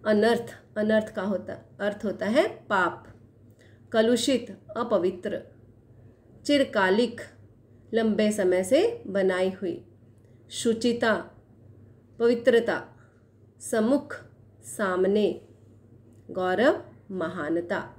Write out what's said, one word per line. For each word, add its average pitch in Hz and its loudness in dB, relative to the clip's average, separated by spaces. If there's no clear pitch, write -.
अनर्थ, 220 2
अनर्थ 214 0
का 196 -6
होता, - -6
अर्थ 156 -4
होता 190 -4
है 294 2
पाप, - -2
कलुषित, 240 2
अपवित्र, 196 -2
चिरकालिक, 226 2
लंबे 214 2
समय 185 2
से 392 2
बनाई 190 0
हुई, 190 -8
शुचिता, 226 0
पवित्रता, 233 2
सम्मुख, 233 0
सामने, 190 0
गौरव, 185 0
महानता। 170 -6